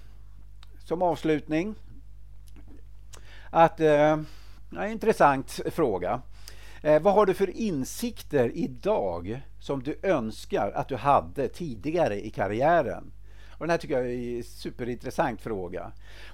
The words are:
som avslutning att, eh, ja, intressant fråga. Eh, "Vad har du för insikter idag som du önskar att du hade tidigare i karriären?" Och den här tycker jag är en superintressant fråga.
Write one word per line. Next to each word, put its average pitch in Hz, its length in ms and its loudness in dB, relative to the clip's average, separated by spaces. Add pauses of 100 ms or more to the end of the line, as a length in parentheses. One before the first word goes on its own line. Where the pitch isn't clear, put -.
(800)
som 165 220 -4
avslutning 160 760 2 (1700)
att, 165 300 6
eh, 151 380 6 (540)
ja, 170 160 -4
intressant 180 720 4 (120)
fråga. 107 500 0 (640)
Eh, 151 180 6
"Vad 196 120 6
har 208 120 8
du 185 80 4
för 196 240 0
insikter 151 1000 0
idag 117 840 -2 (180)
som 139 240 -4
du 151 200 -4
önskar 127 680 0
att - 160 -2
du 131 80 -4
hade 113 520 4
tidigare 139 760 0
i 110 40 -8
karriären?" 117 840 2 (460)
Och 147 60 -6
den 165 40 0
här 170 80 4
tycker 143 200 -2
jag 123 140 0
är 120 260 -4
en 117 60 -6
superintressant 120 1000 -4
fråga. 92 500 -6 (420)